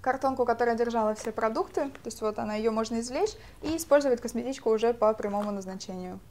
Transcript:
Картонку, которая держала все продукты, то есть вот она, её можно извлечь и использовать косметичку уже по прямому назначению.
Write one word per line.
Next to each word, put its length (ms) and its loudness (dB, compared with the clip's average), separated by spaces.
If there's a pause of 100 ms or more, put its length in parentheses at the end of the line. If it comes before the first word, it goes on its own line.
Картонку, 440 2
которая 320 2
держала 360 2
все 200 -6
продукты, 560 -2
то 160 -16
есть 160 -10
вот 180 -2
она, 160 -4
её 160 0
можно 300 -2
извлечь 340 0 (260)
и 140 -2
использовать 460 4
косметичку 480 -4
уже 240 4
по 200 4
прямому 380 -2
назначению. 800 -8